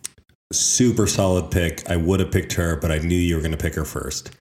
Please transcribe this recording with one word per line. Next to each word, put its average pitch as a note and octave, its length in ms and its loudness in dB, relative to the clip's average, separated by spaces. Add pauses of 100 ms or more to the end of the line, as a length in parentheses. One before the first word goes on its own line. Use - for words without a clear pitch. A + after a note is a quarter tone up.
(520)
Super A2 560 2
solid F2+ 440 2
pick. E2+ 380 0
I F2+ 60 0
would F2 240 2
have F2+ 120 -2
picked F#2 220 -2
her, E2 220 0
but D#2+ 160 -2
I D#2 60 0
knew E2+ 200 0
you F2 200 2
were D#2 40 -2
gonna D#2+ 160 -2
pick E2 180 -4
her D2+ 100 -4
first. - 560 -8